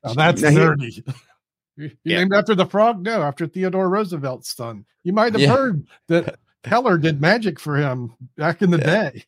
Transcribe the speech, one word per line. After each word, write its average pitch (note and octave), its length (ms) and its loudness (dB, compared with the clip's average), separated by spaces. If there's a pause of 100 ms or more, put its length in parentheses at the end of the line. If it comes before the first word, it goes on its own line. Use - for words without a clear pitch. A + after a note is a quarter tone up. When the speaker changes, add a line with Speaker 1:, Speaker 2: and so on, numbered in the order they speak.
Speaker 1:
Now, A#2 100 -8
that's D#3 280 4
Speaker 2:
Now, D3+ 80 4
here D#3 260 6
Speaker 1:
nerdy. C3 440 -8
<laughs> - 40 -20 (540)
You, D3 80 -14
you D3 60 -12 (120)
Speaker 2:
Yeah. G3+ 160 0
Speaker 1:
named F#3+ 140 0
after G#3 200 2
the F#3 120 2
frog? G#3 360 0
No, G#3+ 220 -4
after D3 240 -4
Theodore F#3 420 -2
Roosevelt's E3 640 -6
son. A#2 320 -12 (180)
You F3 100 -4
might A3 180 2
have A#3 100 0
Speaker 3:
Yeah. A#3 140 4
Speaker 1:
heard B3 320 -2 (220)
that E3 280 -2 (120)
Speaker 3:
<laughs> - 140 -20
Speaker 1:
Keller G#3 340 0
did D3+ 240 -2
magic G3 400 0
for D3 160 -4
him B2+ 360 -4 (220)
back D#3+ 260 -2
in F3 100 4
the E3+ 60 2
Speaker 3:
Yeah. D#3+ 340 0
Speaker 1:
day. - 160 -18